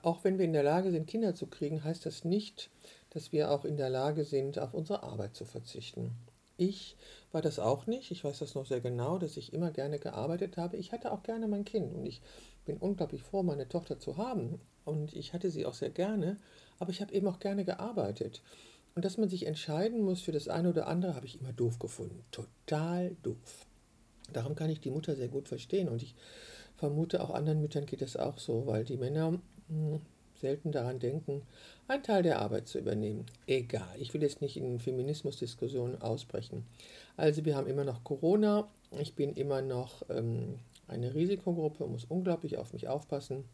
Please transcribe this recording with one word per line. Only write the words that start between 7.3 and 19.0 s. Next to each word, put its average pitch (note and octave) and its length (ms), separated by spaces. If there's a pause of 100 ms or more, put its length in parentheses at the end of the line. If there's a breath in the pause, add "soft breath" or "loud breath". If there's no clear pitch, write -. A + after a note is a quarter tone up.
war D#3+ 80
das D3+ 180
auch A#2+ 260
nicht. B3 240
Ich - 140
weiß C#3+ 160
das - 160
noch C3+ 100
sehr B2+ 140
genau, B2 380
dass E3+ 180
ich - 160
immer E3 200
gerne C#3+ 280
gearbeitet F3 560
habe. F3 220
Ich - 160
hatte - 180
auch G3 120
gerne A3+ 260
mein G3+ 160
Kind F#3 280
und C3 120
ich A2+ 160 (440 loud breath)
bin D3 120
unglaublich F3 460
froh, G3 200
meine C#3+ 240
Tochter E3+ 320
zu C#3 160
haben. F3 420 (280)
Und D3+ 280
ich - 200
hatte F3 180
sie - 140
auch - 80
sehr - 160
gerne, G3 480 (420 loud breath)
aber F#3 120
ich F3+ 100
habe G3+ 120
eben G3 140
auch F#3 120
gerne G3 260
gearbeitet. F3+ 760 (540 loud breath)
Und F3 80